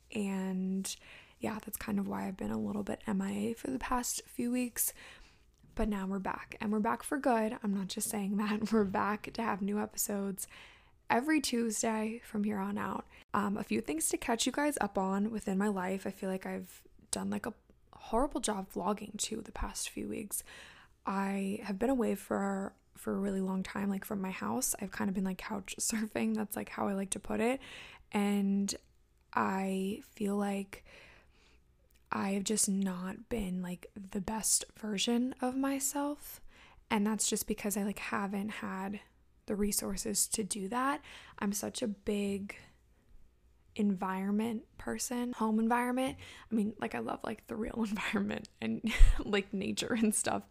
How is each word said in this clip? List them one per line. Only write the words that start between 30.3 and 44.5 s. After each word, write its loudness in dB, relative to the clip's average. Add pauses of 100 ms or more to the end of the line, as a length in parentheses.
like -2 (1300)
I 0
have 0
just 2
not -2
been, -2
like, -8
the -6
best 0 (120)
version 2
of 0
myself. -2 (500)
And 4
that's 0
just 0
because 0
I, 2
like, -2
haven't -2
had -6 (460)
the -2
resources 0
to -2
do -4
that. 0 (380)
I'm 0
such -4
a 2
big -2 (1200)
environment 0 (160)